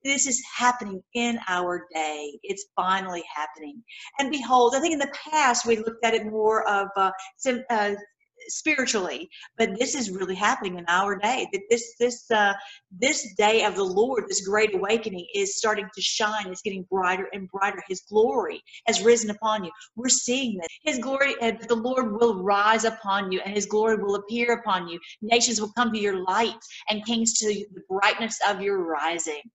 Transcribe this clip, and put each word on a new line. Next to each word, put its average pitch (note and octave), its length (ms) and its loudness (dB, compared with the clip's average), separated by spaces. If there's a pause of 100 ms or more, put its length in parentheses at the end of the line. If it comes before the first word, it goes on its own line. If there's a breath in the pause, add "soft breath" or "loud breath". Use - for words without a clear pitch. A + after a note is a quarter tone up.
This C#4 240 0
is - 140 -2 (140)
happening A3+ 460 0 (120)
in A#3+ 340 -2
our F3+ 460 -2
day. D3+ 500 -6
It's G3 220 -8 (100)
finally F#3 480 -2 (100)
happening. D3+ 500 -10 (360 loud breath)
And C4+ 120 0
behold, B3 440 4
I C4+ 40 2
think E4 140 2
in C#4+ 60 -2
the C#4 140 -2 (180)
past C4 340 4
we A#3 120 4
looked A3+ 260 -4
at A3+ 100 4
it A3 120 0
more G#3+ 420 2
of, G3 280 2
uh, F#3+ 160 4 (260 loud breath)
sim-, B3+ 320 -2
uh, G#3 240 2 (560)
spiritually, A3+ 800 -2 (300 loud breath)
but G#3+ 200 0
this C4 180 0
is G#3+ 160 -4
really F#3 240 -4
happening G#3 420 0
in F3 100 -12
our F#3+ 300 2
day. A3+ 340 0
That G3 180 -6
this, A#3 300 0
this, A#3+ 320 0
uh, G#3 220 4 (440 loud breath)
this B3+ 380 -2
day G#3+ 300 4
of F#3+ 100 0
the G3 80 0
Lord, G#3 460 2
this F#3 180 -2
great G#3 260 2
awakening, G3 520 0 (100)
is G3 220 -2
starting G3+ 360 0
to F#3+ 80 -8
shine. G#3+ 460 -2
It's F3+ 140 -10
getting F#3+ 280 -6
brighter F#3 440 0
and G3 160 -10
brighter. G3 400 -2
His F#3 180 -6
glory A3 540 2 (240 loud breath)
has G#3 160 0
risen A3 300 6
upon G#3+ 340 -2
you. D#3+ 60 -10 (260 loud breath)
We're B3 100 -4
seeing B3 500 0
that. E3 100 -8 (160 loud breath)
His D4 160 -2
glory, C4+ 420 0
uh, A3+ 120 0 (140)
the A#3 80 2
Lord A#3 380 0
will A3 280 2
rise G#3 440 4
upon G3 480 -2
you, F#3 100 -2
and G3 100 -6
his G3+ 120 0
glory G#3+ 320 2
will G3+ 180 0
appear A#3 380 0
upon F#3+ 340 -2
you. E3+ 100 -10 (240 loud breath)
Nations A#3 380 2
will G#3+ 140 -4
come A#3 180 2
to G#3+ 80 -2
your F#3+ 240 0
light, G3 320 0 (340 loud breath)
and G#3 160 -4
kings A3+ 340 0
to G#3+ 80 0
the G3 420 -4
brightness G#3+ 580 0
of G3 140 0
your G3 220 0
rising. D#3+ 580 -4 (140)